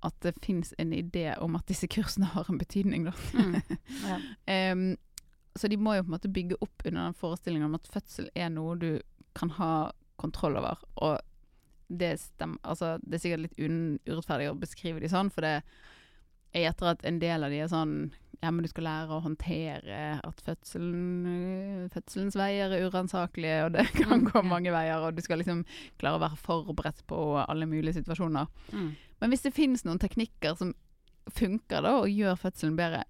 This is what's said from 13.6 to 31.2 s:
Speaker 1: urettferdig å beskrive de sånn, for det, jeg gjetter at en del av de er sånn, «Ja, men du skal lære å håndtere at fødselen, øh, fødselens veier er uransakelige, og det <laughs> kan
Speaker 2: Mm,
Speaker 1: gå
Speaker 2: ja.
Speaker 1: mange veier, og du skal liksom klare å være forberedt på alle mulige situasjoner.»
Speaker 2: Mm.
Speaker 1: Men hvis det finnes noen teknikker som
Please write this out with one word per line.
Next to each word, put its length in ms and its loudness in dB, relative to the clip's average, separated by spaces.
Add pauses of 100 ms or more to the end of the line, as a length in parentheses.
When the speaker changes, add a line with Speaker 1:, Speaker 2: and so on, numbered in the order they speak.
Speaker 1:
urettferdig 460 -2
å 80 -6
beskrive 400 -6
de 100 -4
sånn, 220 4
for 100 -4
det, 220 2 (880)
jeg 180 2
gjetter 200 2
at 140 0
en 140 2
del 240 2
av 60 0
de 100 0
er 80 0
sånn, 440 0 (300)
«Ja, 100 0
men 120 2
du 60 -2
skal 160 -6
lære 240 -4
å 140 -2
håndtere 1000 -4
at 180 -10
fødselen, 840 -4
øh, 640 -4
fødselens 460 -4
veier 360 0
er 180 2
uransakelige, 760 0
og 80 2
det 140 4
<laughs> 60 -6
kan 280 6
Speaker 2:
Mm, 100 6
Speaker 1:
gå 40 4
Speaker 2:
ja. 120 8
Speaker 1:
mange 240 2
veier, 320 2
og 120 0
du 60 -6
skal 180 0
liksom 260 0 (320)
klare 220 2
å 20 2
være 160 0
forberedt 680 -2
på 420 2
alle 160 0
mulige 300 0
situasjoner.» 520 0 (240)
Speaker 2:
Mm. 240 -4 (240)
Speaker 1:
Men 120 4
hvis 100 2
det 120 0
finnes 300 4
noen 160 0
teknikker 580 0
som 160 -2 (560)